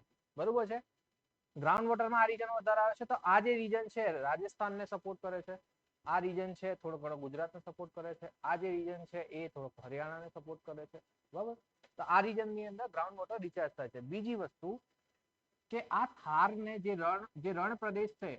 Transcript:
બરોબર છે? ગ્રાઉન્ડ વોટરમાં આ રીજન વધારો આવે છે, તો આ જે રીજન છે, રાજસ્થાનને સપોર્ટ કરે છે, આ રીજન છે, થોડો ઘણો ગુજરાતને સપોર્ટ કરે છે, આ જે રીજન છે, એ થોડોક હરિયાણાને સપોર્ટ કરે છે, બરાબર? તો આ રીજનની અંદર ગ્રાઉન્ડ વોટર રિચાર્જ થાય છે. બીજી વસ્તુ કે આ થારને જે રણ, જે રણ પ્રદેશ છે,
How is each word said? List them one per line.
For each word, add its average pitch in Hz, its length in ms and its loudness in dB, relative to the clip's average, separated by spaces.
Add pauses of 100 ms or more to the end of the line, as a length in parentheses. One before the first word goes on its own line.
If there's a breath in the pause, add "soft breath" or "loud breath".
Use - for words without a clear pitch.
(360)
બરોબર 220 300 4
છે? 220 120 -4 (760)
ગ્રાઉન્ડ 180 320 4
વોટરમાં 233 340 4
આ 220 40 10
રીજન 226 320 -2
વધારો 214 240 4
આવે 220 120 6
છે, 233 120 -6
તો 254 100 0 (160)
આ 208 80 10
જે 240 140 4
રીજન 226 340 0
છે, 226 160 -2 (220)
રાજસ્થાનને 196 600 -2
સપોર્ટ 190 340 -8
કરે 185 220 -4
છે, 185 140 -10 (480)
આ 156 140 2
રીજન 185 360 -2
છે, 190 200 -4
થોડો 160 240 -6
ઘણો 151 180 -6
ગુજરાતને 156 440 -6
સપોર્ટ 170 340 -12
કરે 165 200 -8
છે, 165 140 -14 (140)
આ 165 140 2
જે 185 140 -4
રીજન 175 360 -4
છે, 170 140 -8 (100)
એ 160 180 -8
થોડોક 135 260 -10 (100)
હરિયાણાને 156 440 -8
સપોર્ટ 156 340 -14
કરે 151 240 -12
છે, 160 120 -20 (360)
બરાબર? 226 220 -6 (420)
તો 170 40 -6
આ 175 180 6
રીજનની 214 460 -2
અંદર 208 220 -8
ગ્રાઉન્ડ 185 300 -4
વોટર 214 220 -6
રિચાર્જ 170 360 -4
થાય 131 120 -6
છે. 127 120 -12
બીજી 208 360 -4
વસ્તુ 175 340 -6 (1000)
કે 233 80 -2 (100)
આ 226 160 4
થારને 214 720 2
જે 196 160 0
રણ, 185 320 2 (100)
જે 156 160 -2
રણ 190 240 0
પ્રદેશ 208 440 -2
છે, 175 180 -4